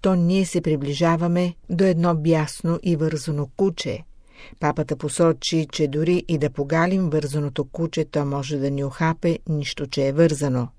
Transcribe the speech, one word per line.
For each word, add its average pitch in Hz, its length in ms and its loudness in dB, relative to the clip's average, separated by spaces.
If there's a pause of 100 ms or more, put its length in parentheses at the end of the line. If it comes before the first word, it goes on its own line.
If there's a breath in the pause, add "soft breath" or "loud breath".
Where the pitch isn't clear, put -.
то 190 120 4
ние 180 300 4
се 175 160 -2
приближаваме 165 920 2 (160)
до 185 140 2
едно 175 300 4
бясно 160 680 0
и 175 140 2
вързано 151 600 -2
куче. 190 480 -2 (560 loud breath)
Папата 147 360 0
посочи, 160 760 0
че 151 160 0
дори 160 400 0
и 165 100 0
да 143 120 0
погалим 165 600 0
вързаното 143 540 -2
куче, 160 400 -4
то 147 200 -2
може 139 320 -4
да 139 140 0
ни 139 140 -2
ухапе, 165 540 0 (100)
нищо, 147 380 -4
че 135 200 -2
е 135 60 0
вързано. 139 560 2 (100)